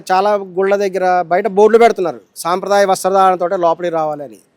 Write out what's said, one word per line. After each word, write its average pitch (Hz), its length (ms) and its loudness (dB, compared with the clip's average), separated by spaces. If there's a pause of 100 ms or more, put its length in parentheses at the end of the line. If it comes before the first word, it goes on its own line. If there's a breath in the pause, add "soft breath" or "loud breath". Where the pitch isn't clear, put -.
(120)
చాలా 196 220 2
గుళ్ళ 196 420 -2
దగ్గర 185 460 0
బయట 175 240 -2
బోర్డులు 214 360 4
పెడుతున్నారు, 185 380 0 (160)
సాంప్రదాయ 196 480 0
వస్త్రధారణతోటే 190 720 0
లోపలికి 170 380 -2
రావాలి 151 300 -4
అని, 107 140 -18 (180)